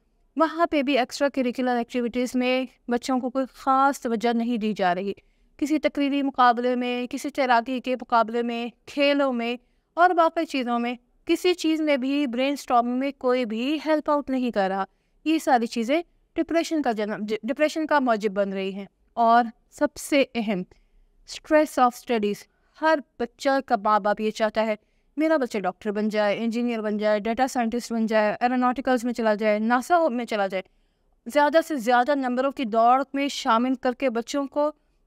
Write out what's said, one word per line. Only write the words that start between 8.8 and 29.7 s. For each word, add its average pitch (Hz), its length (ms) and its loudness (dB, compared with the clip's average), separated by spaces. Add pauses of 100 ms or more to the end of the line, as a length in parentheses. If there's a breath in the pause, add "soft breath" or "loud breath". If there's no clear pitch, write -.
खेलों 285 440 2
में 240 260 -4 (380)
और 359 160 4
बाकी 330 320 2
चीज़ों 240 340 -2
में, 240 200 -4 (280)
किसी 339 280 2
चीज़ 320 280 0
में 285 180 2
भी, 277 260 0
ब्रेनस्टॉर्मिंग 247 720 0
में 277 140 -2
कोई 254 320 -2
भी 240 340 -4
हेल्प 302 320 0
आउट 294 200 0
नहीं 254 220 -2
कर 190 160 0
रहा। 196 180 -4 (400)
ये 320 120 2
सारी 240 280 2
चीज़ें 247 380 -2 (320)
डिप्रेशन 320 460 -2
का 240 100 0
जन्म, 214 240 -4
डि-, 214 280 -6
डिप्रेशन 302 420 -2
का 294 140 2
मौजब 220 320 0
बन 196 200 -2
रही 190 200 -6
हैं। 196 160 -14 (280)
और 233 340 4 (200)
सबसे - 540 0
अहम, 208 400 -4 (640)
stress - 500 0
of 247 160 4
studies। 208 540 -4 (320)
हर 311 220 2 (180)
बच्चा 269 400 -2
का 262 160 0
माँ 214 240 2
बाप 208 200 0
ये 214 100 -2
चाहता 214 320 0
है, 220 160 -2 (400)
मेरा 320 200 2
बच्चा 233 200 -4
डॉक्टर 185 320 -4
बन 214 180 -2
जाए, 208 280 0
इंजीनियर 233 440 -2
बन 214 180 -2
जाए, 214 220 2
डेटा 226 260 0
साइंटिस्ट 233 460 -4
बन 226 140 0
जाए, 214 360 2
एरोनॉटिकल्स 247 640 0
में 247 80 -2
चला 220 220 0
जाए, 208 240 2
नासा 247 500 2